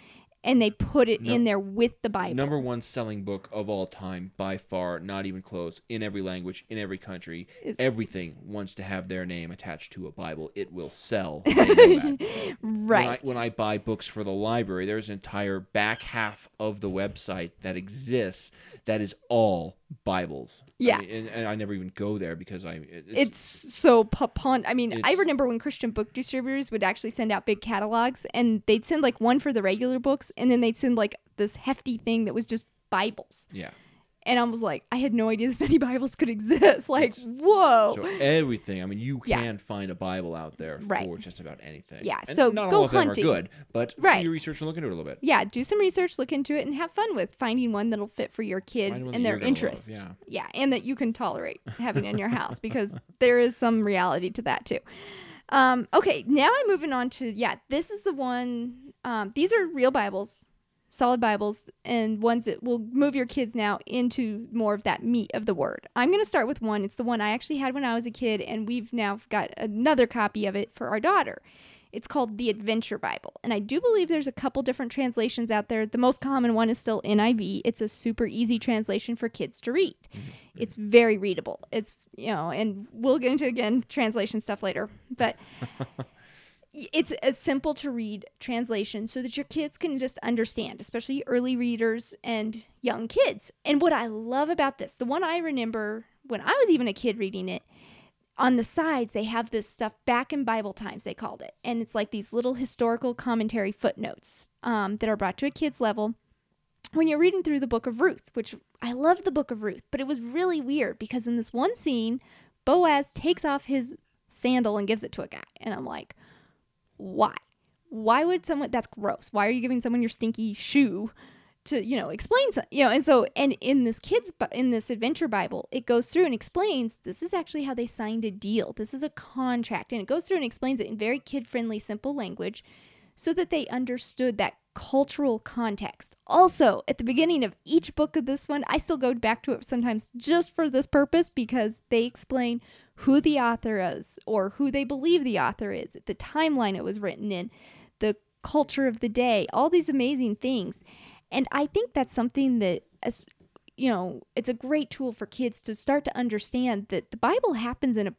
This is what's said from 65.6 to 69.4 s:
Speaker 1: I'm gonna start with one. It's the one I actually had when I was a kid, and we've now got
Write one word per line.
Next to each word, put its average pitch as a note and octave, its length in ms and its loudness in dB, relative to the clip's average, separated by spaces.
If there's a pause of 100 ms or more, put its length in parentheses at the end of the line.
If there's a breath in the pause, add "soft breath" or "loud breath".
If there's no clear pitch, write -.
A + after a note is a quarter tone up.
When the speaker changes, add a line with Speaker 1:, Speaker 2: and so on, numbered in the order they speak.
Speaker 1:
I'm B3 140 4
gonna G4+ 160 4
start C4+ 220 2
with C#4 160 -4
one. G#3+ 200 0
It's G3+ 120 -6
the B3 80 -4
one A#3 180 0
I G#3 80 0
actually B3+ 280 -4
had C4+ 180 -2
when C#4 100 -2
I A#3 80 0
was A#3 140 -2
a A#3 40 -6
kid, A3 300 -2
and G#3+ 260 -6
we've A#3 240 -4
now G#3+ 280 -2 (100)
got G#3 260 -2